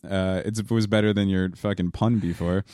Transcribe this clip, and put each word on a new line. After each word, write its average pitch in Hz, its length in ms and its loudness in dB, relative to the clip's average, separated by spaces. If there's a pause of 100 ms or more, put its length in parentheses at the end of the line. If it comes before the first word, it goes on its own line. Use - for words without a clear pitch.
uh, 95 360 -2
it's, 110 140 -4
it 104 120 -6
was 113 160 2
better 107 260 2
than 101 160 2
your 92 220 2
fucking 95 400 -2
pun 113 280 2
before. 87 440 -2 (100)